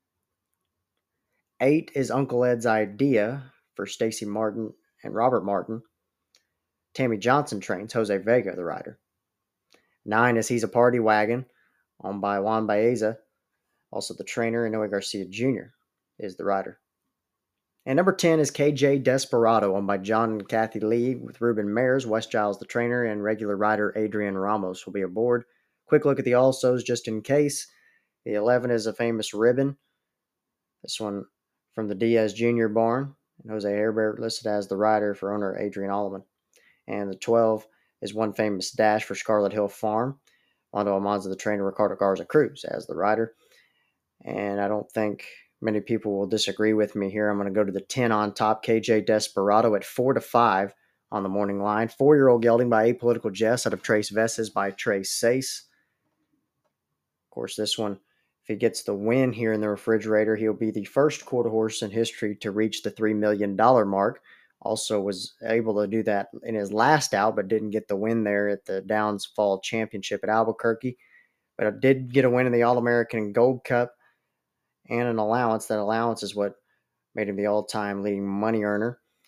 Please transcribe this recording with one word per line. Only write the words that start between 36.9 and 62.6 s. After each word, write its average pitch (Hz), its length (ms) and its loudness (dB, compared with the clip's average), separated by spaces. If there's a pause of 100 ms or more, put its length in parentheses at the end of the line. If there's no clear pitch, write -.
the 95 60 -10
twelve 110 500 2 (360)
is 101 100 -8
One 107 220 -2
Famous 104 380 -4
Dash 107 320 2
for 98 100 -10
Scarlet 101 400 0
Hill 104 140 0
Farm. 113 520 -4 (540)
Lando 101 260 0
Almanza, 101 300 -2
the 95 40 -6
trainer, 101 300 -4
Ricardo 98 320 -2
Garza 98 300 0
Cruz - 380 0
as - 220 -8
the - 80 -10
rider. 107 380 0 (880)
And 101 380 -4
I 101 80 0
don't 104 240 -4
think 107 320 -4 (380)
many 107 180 0
people 101 380 -2
will 98 80 -2
disagree 107 460 0
with 107 240 0
me 98 140 -2
here. 107 180 -2
I'm 104 80 0
gonna 101 140 -4
go 104 140 2
to 101 80 -2
the 92 80 -6
ten 120 320 -2
on 104 200 0
top, 110 300 0
K 113 180 2
J 110 200 2
Desperado 107 760 2
at 95 100 -2
four 131 300 0
to 113 60 0
five 101 540 2 (380)
on 104 100 -4
the 98 60 -4
morning 101 320 -2
line. 107 280 0
Four-year-old 135 540 6
gelding 120 280 4
by 113 220 4
Apolitical 117 400 -2
Jess 110 340 0
out 101 80 0
of 92 80 -8
Trace 107 260 0
Vesses 110 400 -2
by 98 220 -4
Trace 98 420 -4
Sace. 127 520 -2 (1600)
Of - 40 -20
course, - 260 -8
this 107 200 -4
one, 104 160 -2 (500)
if - 60 -12
he 110 80 -4
gets 107 280 -2
the 104 100 -2
win 117 380 2
here 113 200 -2
in 107 80 0
the 107 80 -2
Refrigerator, 107 680 2
he'll 107 200 0
be 110 160 -2
the 104 140 -6
first 147 420 0
quarter 120 240 0
horse 110 320 -2
in 104 80 -4
history 107 460 -4
to 101 160 -6
reach 107 300 -2